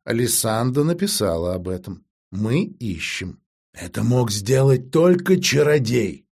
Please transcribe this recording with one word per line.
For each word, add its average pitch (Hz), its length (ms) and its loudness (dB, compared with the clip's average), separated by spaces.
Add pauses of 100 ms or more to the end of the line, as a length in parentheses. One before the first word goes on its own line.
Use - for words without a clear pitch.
Алисанда 120 800 0
написала 107 720 -2
об 90 140 -8
этом. 92 360 -10 (260)
Мы 110 340 -2
ищем. - 760 -10 (340)
Это 90 280 -8
мог 120 280 2
сделать 131 600 2
только 180 480 4
чародей. 127 960 0